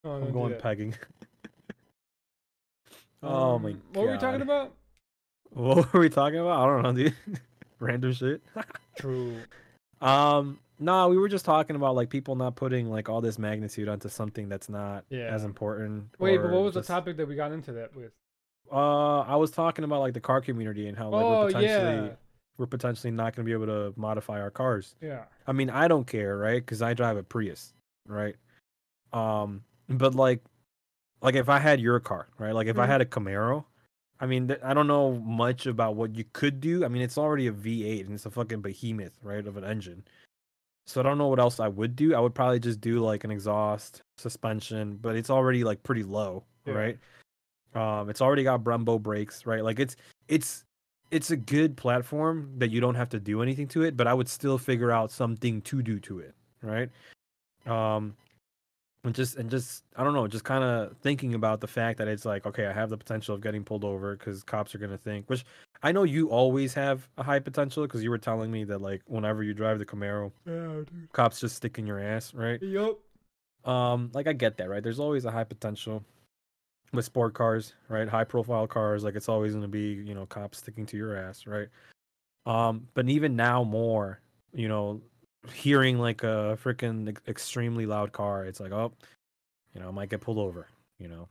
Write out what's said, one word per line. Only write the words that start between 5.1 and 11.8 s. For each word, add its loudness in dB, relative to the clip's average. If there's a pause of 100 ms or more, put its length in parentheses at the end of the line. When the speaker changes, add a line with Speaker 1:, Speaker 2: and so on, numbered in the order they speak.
Speaker 2:
What 6
<laughs> -
were 10
we 10
talking 4
about? 4
I 8
don't 6
know, 4
dude. 4 (120)
<laughs> -14
Random 0
shit. -2 (140)
<laughs> -14
Speaker 1:
True. -6 (640)
Speaker 2:
Um, 6 (200)
no, 4
we 6
were 4
just -2
talking 2
about, 2